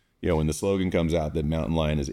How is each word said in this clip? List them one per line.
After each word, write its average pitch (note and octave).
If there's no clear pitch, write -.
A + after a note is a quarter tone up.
You E2+
know, E2
when D#2
the D2+
slogan G2
comes E2+
out D2+
that D#2
mountain D#2+
lion D2+
is C#2+